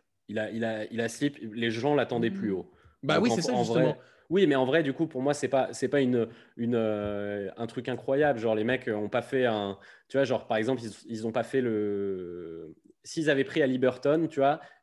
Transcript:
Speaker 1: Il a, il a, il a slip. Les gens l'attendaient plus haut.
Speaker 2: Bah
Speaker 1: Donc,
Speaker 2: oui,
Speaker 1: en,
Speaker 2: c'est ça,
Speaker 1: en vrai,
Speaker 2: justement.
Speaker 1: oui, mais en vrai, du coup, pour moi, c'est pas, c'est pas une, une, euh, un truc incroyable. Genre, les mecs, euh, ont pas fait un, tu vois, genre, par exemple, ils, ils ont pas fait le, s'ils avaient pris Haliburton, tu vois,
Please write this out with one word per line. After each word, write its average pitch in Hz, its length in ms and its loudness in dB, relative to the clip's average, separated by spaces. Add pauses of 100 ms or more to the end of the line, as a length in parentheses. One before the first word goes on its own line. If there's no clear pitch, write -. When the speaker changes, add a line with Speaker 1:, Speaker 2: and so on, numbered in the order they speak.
(300)
Speaker 1:
Il 107 100 -4
a, 107 120 -4
il 113 120 -4
a, 107 220 -4
il 113 160 -6
a 117 80 -2
slip. 143 280 -2 (160)
Les 117 180 0
gens 131 240 2
l'attendaient 117 360 2
plus 101 200 -4
haut. 90 200 -6 (300)
Speaker 2:
Bah 147 140 2
Speaker 1:
Donc, 190 100 4
Speaker 2:
oui, 247 60 4
Speaker 1:
en, 220 40 4
Speaker 2:
c'est 175 60 0
ça, 240 120 -2
Speaker 1:
en 240 100 2
vrai, 127 200 2
Speaker 2:
justement. - 180 0 (280)
Speaker 1:
oui, 185 180 6
mais 139 80 4
en 131 100 4
vrai, 156 180 4
du 139 100 0
coup, 160 140 -2
pour 127 140 -6
moi, 143 120 2
c'est 127 160 -2
pas, 123 240 2
c'est 131 160 -2
pas 143 100 2
une, 123 300 2 (260)
une, 120 200 -2
euh, 104 800 -2
un 113 100 -6
truc - 220 -8
incroyable. 135 500 0
Genre, 110 160 2
les 107 80 0
mecs, 127 240 0
euh, 107 80 -2
ont 104 140 -4
pas 120 140 0
fait 127 220 0
un, 104 320 0 (300)
tu - 80 -12
vois, 135 80 4
genre, 117 240 -2
par 113 100 0
exemple, 117 240 0
ils, 113 300 -14
ils 113 160 -6
ont 110 60 -4
pas 117 100 0
fait 135 160 -2
le, 92 1120 -4 (300)
s'ils 156 260 -2
avaient 135 140 2
pris 151 180 0
Haliburton, 131 680 2
tu - 100 -4
vois, 143 220 4 (220)